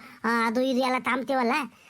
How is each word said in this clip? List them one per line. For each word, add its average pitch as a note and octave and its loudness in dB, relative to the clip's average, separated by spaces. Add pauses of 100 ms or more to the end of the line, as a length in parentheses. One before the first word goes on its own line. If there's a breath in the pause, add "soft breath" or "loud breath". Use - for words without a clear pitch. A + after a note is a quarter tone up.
(240 loud breath)
ಆ, A#3 2
ಅದು A#3 0
ಇದು B3+ 2
ಎಲ್ಲ B3+ 0
ತಾಂಬ್ತೀವಲ್ಲ, B3+ 0 (380 loud breath)